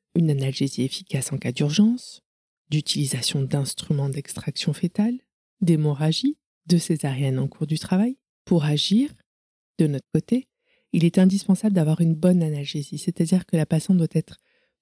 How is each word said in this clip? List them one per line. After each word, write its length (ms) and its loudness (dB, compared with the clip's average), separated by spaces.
Une 160 2
analgésie 520 -2
efficace 480 -6
en 60 -6
cas 160 -6
d'urgence, 680 0
d'utilisation 720 -2
d'instruments 640 -2
d'extraction 640 -6
fétale, 460 -2
d'hémorragie, 800 0
de 120 4
césarienne 600 0
en 100 -2
cours 180 -8
du 120 -2
travail. 380 0
Pour 180 2
agir, 460 0
de 80 4
notre 280 -4
côté, 340 -2
il 100 4
est 140 2
indispensable 560 2
d'avoir 260 2
une 140 2
bonne 280 4
analgésie, 540 -6
c'est-à-dire 480 0
que 140 0
la 80 0
patiente 320 2
doit 140 2
être 260 -4